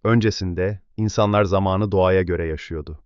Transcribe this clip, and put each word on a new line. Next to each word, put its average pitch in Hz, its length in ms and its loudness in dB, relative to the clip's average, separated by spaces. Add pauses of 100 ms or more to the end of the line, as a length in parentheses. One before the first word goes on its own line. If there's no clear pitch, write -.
Öncesinde 101 760 0 (160)
insanlar 104 480 2
zamanı 95 480 0
doğaya 92 300 4
göre 85 240 -4
yaşıyordu. 78 600 -8